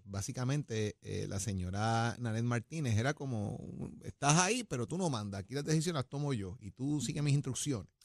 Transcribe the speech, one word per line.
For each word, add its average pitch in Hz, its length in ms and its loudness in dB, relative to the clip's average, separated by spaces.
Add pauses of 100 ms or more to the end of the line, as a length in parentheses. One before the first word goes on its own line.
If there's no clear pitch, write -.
básicamente, 113 1000 -2
eh, 101 280 -4
la 98 100 -4
señora 104 800 0
Nanet 117 240 0
Martínez 120 540 0
era 131 160 4
como, 113 420 -2
un, - 480 -10
"Estás 147 360 4
ahí, 220 260 2
pero 120 220 -2
tú 160 100 -2
no 185 120 2
mandas, 101 320 -2
aquí 107 120 -12
las 147 100 -2
decisiones 160 400 2
las - 60 -8
tomo 143 240 0
yo 98 260 -4
y 101 120 -12
tú 143 280 -2
sigue 131 220 -2
mis 147 120 6
instrucciones". 135 560 0 (160)